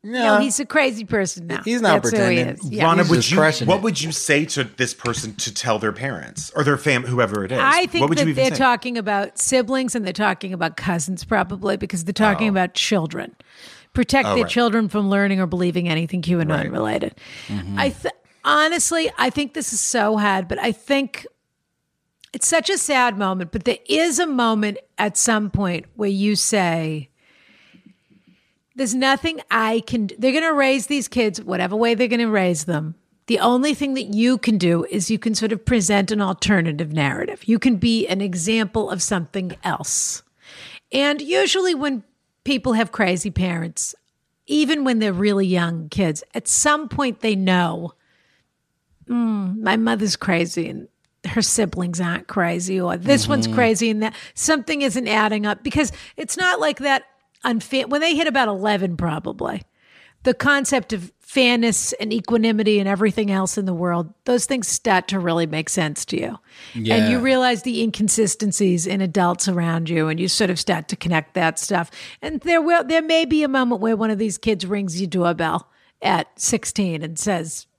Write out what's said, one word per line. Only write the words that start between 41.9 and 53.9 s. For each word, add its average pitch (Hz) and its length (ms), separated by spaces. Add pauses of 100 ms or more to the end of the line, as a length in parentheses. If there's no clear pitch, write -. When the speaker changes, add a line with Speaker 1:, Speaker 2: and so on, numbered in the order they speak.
Speaker 1:
people 254 280
have 220 200
crazy 185 360
parents, 170 640 (520)
even 294 400
when 240 140
they're 214 120
really 196 340
young 170 440
kids, 165 340 (100)
at - 140
some 302 400
point 262 320
they 220 160
know, 175 580 (1160)
"Mm, 220 520
my 220 140
mother's 220 400
crazy 170 540
and - 180 (380)
her 220 160
siblings 180 580
aren't 175 280
crazy, 180 520
or 175 160
this 196 320
one's 226 200
Speaker 2:
Mm-hmm. 220 80
Speaker 1:
crazy 226 340
and 214 140